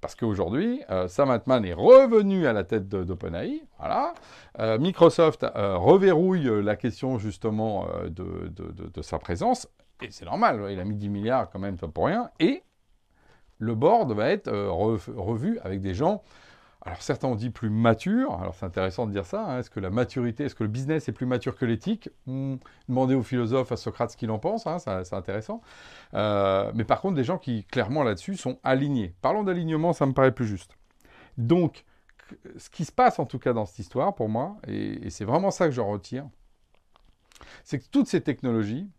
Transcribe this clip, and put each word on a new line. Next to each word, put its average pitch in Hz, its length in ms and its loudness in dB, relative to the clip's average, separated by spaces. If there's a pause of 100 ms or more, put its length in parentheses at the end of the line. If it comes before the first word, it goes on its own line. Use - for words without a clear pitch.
Parce - 140 -12
qu'aujourd'hui, 120 720 0
euh, 92 180 0
Sam 135 240 2
Altman 123 320 2
est 87 100 -2
revenu 196 720 8
à 120 40 4
la 104 140 0
tête 98 240 -2
de, 95 160 -2
d'OpenAI, 92 580 -6 (160)
voilà. 254 340 -2 (460)
Euh, 110 180 0
Microsoft, 165 680 4
euh, 101 320 -2
reverrouille, 175 720 6
euh, 107 100 2
la 104 160 0
question 127 420 -4
justement, 107 720 -4
euh, 85 220 -6
de, 85 400 -10
de, 82 240 -14
de, 85 160 -14
de 82 120 -12
sa 80 180 -6
présence, 117 500 -2 (340)
et 110 60 -12
c'est - 160 -20
normal, 131 460 0
il 98 80 -6
a 90 40 -6
mis 104 120 -4
dix 101 140 -6
milliards 107 420 -2
quand 98 80 -10
même, 98 180 -6
pas 85 100 -8
pour 80 200 -2
rien, 226 320 -2
et 254 240 2 (960)
le 113 160 -2
board 160 380 4
va 107 180 2
être, 202 160 -2
euh, 101 200 -2
re-, 104 480 -2
revu 117 440 -4
avec 98 200 -6
des 95 140 -4
gens, 165 300 0 (580)
alors - 220 -12
certains 139 240 -4
ont 123 80 0
dit 113 160 -6
plus 110 180 -4
matures, 117 720 2
alors 92 140 -6
c'est - 100 -10
intéressant 95 400 -2
de 104 60 -4
dire 98 160 -4
ça, 214 180 -6
hein, 131 140 -4
est-ce 123 100 -8
que - 100 -8
la 95 120 -4
maturité, 120 540 -2
est-ce 135 100 -6
que - 80 -4
le 104 80 -2
business 135 360 -4
est 131 40 -6
plus 127 160 -4
mature 127 280 -2
que - 100 -4
l'éthique ? 139 440 -2 (160)
Hmm, 135 300 -6 (340)
demandez 131 240 2
aux 131 80 2
philosophes, 123 500 0
à 117 60 -4
Socrate 117 320 -4
ce - 80 -20
qu'il 110 140 -4
en 107 80 -2
pense, 214 260 -4
hein, 175 140 -4
ça, 95 240 -4
c'est 92 120 -8
intéressant. 107 460 -6 (540)
Euh, 101 580 2
mais 110 100 -2
par 123 180 0
contre, 190 120 -2
des 143 100 0
gens 165 140 -2
qui, 113 280 -6
clairement 127 360 -2
là-dessus, 123 360 -2
sont - 260 -8
alignés. 131 580 0
Parlons 190 220 0
d'alignement, 175 500 0
ça 143 140 0
me 135 60 0
paraît 131 180 6
plus 120 160 -4
juste. 101 280 -8 (600)
Donc, 156 480 2 (720)
ce - 140 -20
qui - 140 -6
se - 60 -14
passe - 280 4
en 143 80 -2
tout - 100 -8
cas 123 160 0
dans 107 140 -2
cette - 100 -20
histoire, 139 380 -2
pour 110 140 -4
moi, 143 280 -4 (100)
et, 104 380 -6
et 98 60 -8
c'est 104 140 -10
vraiment 170 260 0
ça 180 160 0
que 143 80 0
je 123 60 -2
retire, 104 440 -6 (1400)
c'est - 140 -6
que - 140 -8
toutes 277 160 4
ces 175 140 0
technologies 120 760 -2